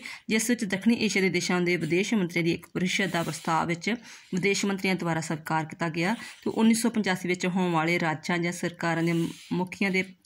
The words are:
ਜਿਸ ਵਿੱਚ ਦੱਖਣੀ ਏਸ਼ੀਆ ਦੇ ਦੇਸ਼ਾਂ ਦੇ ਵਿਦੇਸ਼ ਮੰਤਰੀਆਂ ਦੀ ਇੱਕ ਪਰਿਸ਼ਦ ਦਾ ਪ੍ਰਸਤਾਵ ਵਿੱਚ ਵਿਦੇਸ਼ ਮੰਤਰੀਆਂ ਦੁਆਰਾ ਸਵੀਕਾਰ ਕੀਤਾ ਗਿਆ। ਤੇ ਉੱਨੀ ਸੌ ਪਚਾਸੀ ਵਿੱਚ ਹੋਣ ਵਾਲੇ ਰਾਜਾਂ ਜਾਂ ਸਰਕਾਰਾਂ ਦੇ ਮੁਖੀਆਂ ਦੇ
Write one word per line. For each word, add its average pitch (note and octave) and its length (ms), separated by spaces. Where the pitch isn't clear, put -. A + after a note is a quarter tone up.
ਜਿਸ A3 220
ਵਿੱਚ A#3+ 140
ਦੱਖਣੀ G#3 360
ਏਸ਼ੀਆ G3 220
ਦੇ F#3+ 80
ਦੇਸ਼ਾਂ F3+ 300
ਦੇ F3 160
ਵਿਦੇਸ਼ E3+ 380
ਮੰਤਰੀਆਂ F3 300
ਦੀ E3 80
ਇੱਕ - 220
ਪਰਿਸ਼ਦ F#3 360
ਦਾ E3+ 120
ਪ੍ਰਸਤਾਵ D#3+ 440
ਵਿੱਚ E3+ 240
ਵਿਦੇਸ਼ G3 320
ਮੰਤਰੀਆਂ F#3+ 280
ਦੁਆਰਾ E3+ 260
ਸਵੀਕਾਰ D#3+ 440
ਕੀਤਾ E3 240
ਗਿਆ। E3+ 260
ਤੇ - 360
ਉੱਨੀ A3+ 240
ਸੌ A3+ 160
ਪਚਾਸੀ F#3+ 380
ਵਿੱਚ F3+ 180
ਹੋਣ F3+ 260
ਵਾਲੇ E3 280
ਰਾਜਾਂ E3 380
ਜਾਂ E3+ 140
ਸਰਕਾਰਾਂ E3+ 500
ਦੇ E3+ 100
ਮੁਖੀਆਂ F3+ 380
ਦੇ F#3 140